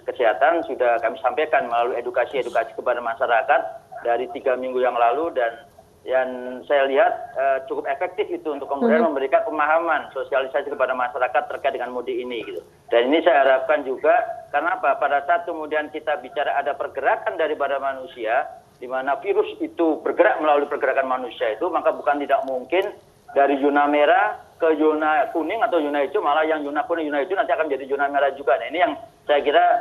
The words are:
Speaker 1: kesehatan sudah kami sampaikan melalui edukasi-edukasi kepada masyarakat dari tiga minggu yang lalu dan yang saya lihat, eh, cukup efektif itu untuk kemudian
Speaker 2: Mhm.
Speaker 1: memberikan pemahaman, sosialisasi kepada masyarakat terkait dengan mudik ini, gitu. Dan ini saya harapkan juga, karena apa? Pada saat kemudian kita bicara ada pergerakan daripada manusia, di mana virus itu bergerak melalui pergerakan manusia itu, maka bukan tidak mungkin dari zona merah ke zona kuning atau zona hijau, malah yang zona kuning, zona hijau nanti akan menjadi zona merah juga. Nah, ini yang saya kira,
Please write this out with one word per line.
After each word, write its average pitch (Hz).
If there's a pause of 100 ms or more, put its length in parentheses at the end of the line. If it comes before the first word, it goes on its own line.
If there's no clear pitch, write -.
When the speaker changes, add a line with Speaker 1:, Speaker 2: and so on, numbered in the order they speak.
Speaker 1:
kesehatan 135
sudah 120
kami 117
sampaikan 131
melalui 120
edukasi-edukasi 123
kepada 120
masyarakat 117 (460)
dari 123
tiga 127
minggu 127
yang 123
lalu 120
dan 120 (520)
yang 127
saya 143
lihat, 139
eh, 135
cukup 147
efektif 170
itu 170
untuk -
kemudian 160
Speaker 2:
Mhm. 170
Speaker 1:
memberikan 147
pemahaman, 156
sosialisasi 135
kepada 131
masyarakat 123
terkait 131
dengan 123
mudik 123
ini, 123
gitu. 90 (320)
Dan 120
ini 160
saya 147
harapkan 135
juga, 135 (400)
karena 165
apa? 139
Pada 143
saat 170
kemudian 151
kita 147
bicara 143
ada 143
pergerakan 165
daripada 143
manusia, 131 (320)
di 127
mana 135
virus 202 (160)
itu 160
bergerak 160
melalui 147
pergerakan 135
manusia 123
itu, -
maka 147
bukan 143
tidak 135
mungkin 131 (480)
dari 139
zona 143
merah 156 (160)
ke 160
zona 151
kuning 175
atau 170
zona 147
hijau, 208
malah 156
yang 156
zona 147
kuning, 165
zona 143
hijau 185
nanti 170
akan 156
menjadi 135
zona 139
merah 139
juga. 139
Nah, 117
ini 147
yang 156 (300)
saya 147
kira, 147 (160)